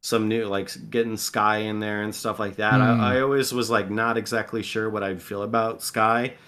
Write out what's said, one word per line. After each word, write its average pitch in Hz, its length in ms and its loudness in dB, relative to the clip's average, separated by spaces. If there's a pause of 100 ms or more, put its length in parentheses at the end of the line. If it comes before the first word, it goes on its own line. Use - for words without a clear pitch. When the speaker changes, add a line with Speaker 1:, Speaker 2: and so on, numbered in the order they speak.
Speaker 1:
some 110 280 0
new, 113 160 0
like, 98 220 -2
s-, - 100 -12
getting 113 400 -2
Skye 107 400 2
in 107 220 -2
there 104 240 -2
and 107 120 -6
stuff 107 240 -4
like 101 160 -4
that. 107 200 2
Speaker 2:
Hmm. 120 260 6
Speaker 1:
I, 123 160 4
I 131 40 4
always 139 320 2
was, 120 160 0
like, 104 200 2
not 113 280 0
exactly 110 460 -2
sure 110 260 -4
what 104 140 -2
I'd 95 180 -4
feel 101 220 -6
about 113 400 -2
Skye 117 500 2 (140)